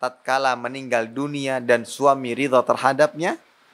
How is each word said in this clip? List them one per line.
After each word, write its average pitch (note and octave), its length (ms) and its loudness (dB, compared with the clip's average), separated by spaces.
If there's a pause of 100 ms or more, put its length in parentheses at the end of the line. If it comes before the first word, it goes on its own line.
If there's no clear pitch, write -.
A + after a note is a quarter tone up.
tatkala B2+ 560 -2
meninggal A#2+ 480 -4
dunia C3+ 560 -4
dan A#2 240 2
suami C3+ 480 0
ridha B2+ 320 2
terhadapnya, C#3+ 720 0 (360)